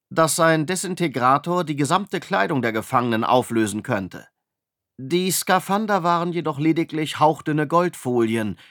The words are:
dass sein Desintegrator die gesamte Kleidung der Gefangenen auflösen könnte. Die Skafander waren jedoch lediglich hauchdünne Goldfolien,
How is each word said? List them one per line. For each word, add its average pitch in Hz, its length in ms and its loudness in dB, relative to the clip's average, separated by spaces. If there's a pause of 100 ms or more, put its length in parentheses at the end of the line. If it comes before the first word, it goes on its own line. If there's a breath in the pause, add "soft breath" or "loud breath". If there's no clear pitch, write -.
dass 160 280 2
sein 160 300 4
Desintegrator 170 960 0
die 147 120 -6
gesamte 170 440 0
Kleidung 185 420 0
der 113 100 0
Gefangenen 117 520 0
auflösen 113 580 0
könnte. 95 460 -6 (720)
Die 175 320 -2
Skafander 196 720 0
waren 170 300 0
jedoch 156 260 -4
lediglich 156 600 -2
hauchdünne 151 480 2
Goldfolien, 120 920 0 (140 soft breath)